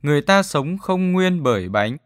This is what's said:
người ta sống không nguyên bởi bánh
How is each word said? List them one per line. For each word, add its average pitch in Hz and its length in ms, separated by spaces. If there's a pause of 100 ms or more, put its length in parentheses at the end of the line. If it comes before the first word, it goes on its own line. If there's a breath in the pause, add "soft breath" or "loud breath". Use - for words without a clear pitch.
người 147 200
ta 196 200
sống 165 360
không 185 340
nguyên 180 300
bởi 104 260
bánh 104 380